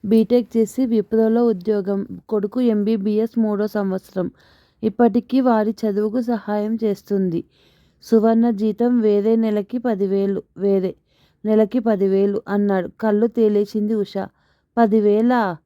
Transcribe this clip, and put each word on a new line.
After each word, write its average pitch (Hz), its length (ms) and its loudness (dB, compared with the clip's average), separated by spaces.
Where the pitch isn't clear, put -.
బీటెక్ 226 520 2
చేసి 226 280 0
విప్రోలో 220 600 0
ఉద్యోగం, 196 640 -2
కొడుకు 214 320 -4
ఎంబీబీఎస్ 214 760 0
మూడో 208 280 0
సంవత్సరం. 190 640 -6
ఇప్పటికీ 233 580 0
వారి 220 340 0
చదువుకు 208 360 -2
సహాయం 214 640 -4
చేస్తుంది. 190 600 -2
"సువర్ణ 226 480 4
జీతం 220 500 0
వేరే 214 360 2
నెలకి 214 420 -2
పదివేలు, 196 680 -2
వేరే 190 380 0
నెలకి 214 340 2
పదివేలు," 196 680 0
అన్నాడు. 196 420 0
కళ్ళు 214 260 0
తేలేసింది 208 680 0
ఉష. 202 180 -4
"పదివేలా? 214 880 2